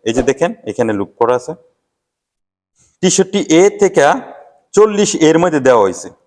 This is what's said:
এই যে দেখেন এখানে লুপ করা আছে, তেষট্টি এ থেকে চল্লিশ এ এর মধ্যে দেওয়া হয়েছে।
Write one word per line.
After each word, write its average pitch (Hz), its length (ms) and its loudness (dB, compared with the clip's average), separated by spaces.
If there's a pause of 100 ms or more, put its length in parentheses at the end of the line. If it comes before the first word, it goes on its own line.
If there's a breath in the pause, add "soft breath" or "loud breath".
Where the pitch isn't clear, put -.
এই 113 80 -4
যে 127 140 -4
দেখেন 170 220 -4 (180)
এখানে 110 300 -4
লুপ 98 200 -8
করা 120 200 0
আছে, 156 140 -14 (1500)
তেষট্টি 190 360 -2 (200)
এ - 20 6 (200)
থেকে 175 260 2 (680)
চল্লিশ 208 420 2
এ - 40 -6 (100)
এর 160 140 2
মধ্যে 156 240 -2
দেওয়া 117 180 6
হয়েছে। 92 220 -6 (200)